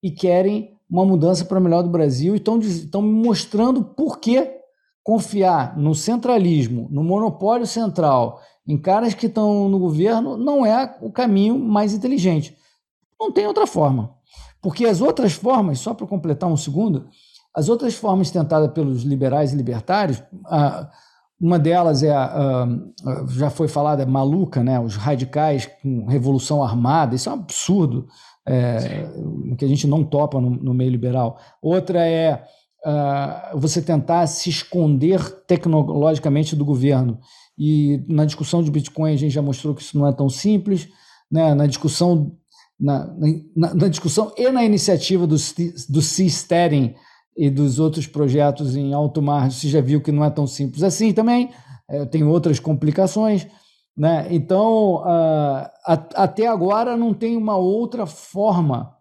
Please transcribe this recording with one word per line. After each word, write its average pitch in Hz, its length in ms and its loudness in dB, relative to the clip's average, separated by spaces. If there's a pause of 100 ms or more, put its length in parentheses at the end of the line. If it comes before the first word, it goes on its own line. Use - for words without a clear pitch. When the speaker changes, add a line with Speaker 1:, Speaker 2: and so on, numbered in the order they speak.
Speaker 1:
e 185 80 -4
querem 190 600 0 (180)
uma 180 160 2
mudança 180 400 2
pra 190 140 -2
melhor 175 240 4
do 175 60 -2
Brasil 160 480 0
e - 40 0
tão 226 180 0
diz-, 170 300 -4
tão 202 140 -2
me 214 220 2
mostrando 233 580 0
por - 380 -4
que 247 280 2 (540)
confiar 185 760 0
no 151 180 2
centralismo, 170 960 0
no 143 120 -2
monopólio 208 640 0
central, 151 760 0 (280)
em 147 80 -2
caras 202 380 0
que 226 140 -4
tão 208 400 2
no 196 100 2
governo, 196 580 0
não 269 280 2
é 233 360 0
o 220 100 -10
caminho 220 480 2
mais 208 340 0
inteligente." 185 640 0 (640)
Não 440 120 -4
tem 392 140 2
outra 427 200 -2
forma. 135 480 0 (480)
Porque 202 240 -2
as 190 140 2
outras 277 340 0
formas, 202 440 0
só 226 160 -8
pra 214 120 -10
completar 160 420 -4
um 160 80 0
segundo, 156 500 -2 (480)
as 151 140 0
outras 233 260 0
formas 190 360 0
tentadas 156 420 0
pelos 135 300 -2
liberais 135 500 0
e 147 40 -4
libertários, 135 680 -2 (240)
ah, 147 440 0 (500)
uma 170 180 2
delas 160 440 2
é 151 80 2
a, 139 140 2
a, 135 400 -2
a, 131 640 -6
já 131 220 0
foi 156 180 -2
falada, 147 340 0
é 131 40 -2
maluca, 139 580 0
né? 127 160 2
Os 113 160 -6
radicais 135 720 -2 (140)
com 123 240 -4
revolução 135 560 0
armada, 123 520 2
isso 135 140 -4
é - 40 -6
um 294 40 -6
absurdo, 170 680 -2 (400)
é, 123 340 0
Speaker 2:
Sim. 127 760 -8
Speaker 1:
que 139 80 -4
a 139 40 2
gente 147 180 0
não 151 180 2
topa 143 360 0
no, 123 100 0
no 123 240 -2
meio 127 160 0
liberal. 123 480 -2 (220)
Outra 175 460 0
é, 160 360 0 (420)
ah, 143 720 -4
você 156 280 -2
tentar 170 440 0
se - 240 -6
esconder 156 720 0 (260)
tecnologicamente 156 1120 0
do 143 80 0
governo. 131 540 2 (400)
E 147 500 0
na 156 160 2
discussão 156 380 -2
de 156 80 0
Bitcoin 156 420 -2
a 147 40 0
gente 147 160 0
já 147 100 -2
mostrou 139 320 -4
que - 80 -14
isso - 160 -8
não 143 80 2
é 143 60 2
tão 135 160 0
simples, 190 600 0 (420)
né? 156 240 4
Na 147 120 4
discussão, 160 680 0 (460)
na, 139 280 -2 (500)
na, 165 180 0
na 185 140 4
discussão 196 480 -2
e 247 140 2
na 254 140 2
iniciativa 190 600 2
do, 156 100 2 (520)
do 151 140 2
seasteading 156 920 0 (420)
e 143 140 2
dos 135 280 2
outros 156 280 0
projetos 143 680 0
em 139 160 -2
alto 147 280 0
mar, 143 300 2
você 131 180 -6
já 147 120 4
viu 143 200 2
que 151 120 -2
não 147 120 2
é 147 60 2
tão 147 160 -2
simples 139 380 -6
assim 208 280 2
também, 240 380 2 (400)
é, 143 140 -4
tem 151 180 0
outras 156 380 4
complicações, 185 840 0 (500)
né? 160 340 0
Então, 190 760 2
ah, 156 680 0 (160)
a-, 160 220 0 (160)
até 208 220 0
agora 220 500 0
não 233 180 0
tem 226 220 -2
uma 214 200 -2
outra 214 500 -2
forma 165 960 -2